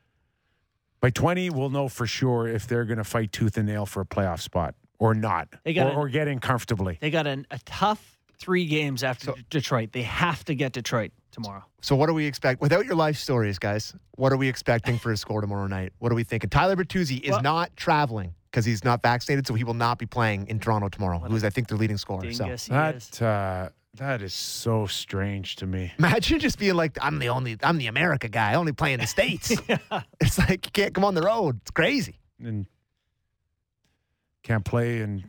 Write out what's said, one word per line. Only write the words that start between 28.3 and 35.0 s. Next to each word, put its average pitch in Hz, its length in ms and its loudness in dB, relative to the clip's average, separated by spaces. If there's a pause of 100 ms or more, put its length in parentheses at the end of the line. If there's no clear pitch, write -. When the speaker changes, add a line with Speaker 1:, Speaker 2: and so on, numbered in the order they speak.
Speaker 3:
I - 40 4
only 165 160 2
play 147 200 0
in 123 80 -2
the 113 60 0
States." 214 540 0
Speaker 2:
<laughs> - 80 -6
Yeah. 202 340 -2 (180)
Speaker 3:
It's - 180 4
like, 185 280 4
you - 60 -12
can't 196 220 2
come 190 100 2
on 202 100 4
the 160 80 2
road. 180 400 2
It's - 80 -14
crazy. 180 480 0 (240)
Speaker 1:
And 107 240 -6 (1800)
can't 110 220 0
play 120 380 0